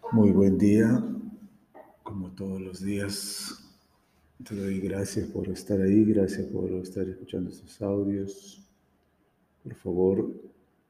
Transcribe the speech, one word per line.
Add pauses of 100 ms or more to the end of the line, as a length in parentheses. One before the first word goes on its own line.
(120)
Muy
buen
día. (1000)
Como
todos
los
días, (720)
te
doy
gracias
por
estar
ahí,
gracias
por
estar
escuchando
estos
audios. (1000)
Por
favor, (580)